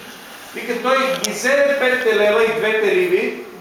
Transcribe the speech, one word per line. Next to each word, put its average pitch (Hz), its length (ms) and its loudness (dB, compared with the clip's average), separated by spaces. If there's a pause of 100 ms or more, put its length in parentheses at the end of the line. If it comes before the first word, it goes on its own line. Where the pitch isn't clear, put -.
(540)
Вика, 226 260 -6
тој 262 440 0
ги 208 80 -2
зеде 277 480 2
петте 233 360 2
лева 208 280 4
и 220 160 0
двете 208 340 2
риби, 180 500 0 (160)